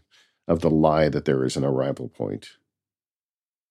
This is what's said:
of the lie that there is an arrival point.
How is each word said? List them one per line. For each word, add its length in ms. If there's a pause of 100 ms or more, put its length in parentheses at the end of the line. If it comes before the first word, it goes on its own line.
(460)
of 140
the 100
lie 380
that 160
there 200
is 120
an 80
arrival 440
point. 420 (1200)